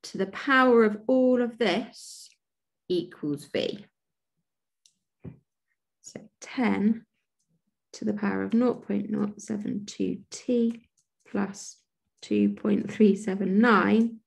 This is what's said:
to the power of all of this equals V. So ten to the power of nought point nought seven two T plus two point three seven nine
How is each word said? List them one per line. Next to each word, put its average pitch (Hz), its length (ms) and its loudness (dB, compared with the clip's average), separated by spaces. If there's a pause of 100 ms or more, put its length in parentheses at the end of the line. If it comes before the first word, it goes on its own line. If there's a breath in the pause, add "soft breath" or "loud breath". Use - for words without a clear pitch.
to - 140 -14
the 190 100 -2
power 254 560 4
of 208 140 2 (100)
all 254 340 4
of 233 160 -4
this - 680 -4 (600)
equals 151 640 -6
V. - 320 -4 (2250)
So - 200 -18 (200)
ten 214 640 0 (920)
to - 100 -12
the 214 80 -2
power 196 320 -4
of 196 100 -4
nought 240 320 0
point 202 240 -4
nought 208 320 -6
seven 208 420 -8
two - 340 -6 (120)
T 233 560 -4 (420)
plus - 500 -8 (420)
two 208 300 2
point 202 380 -2
three 202 280 4
seven 196 440 -2
nine 226 680 4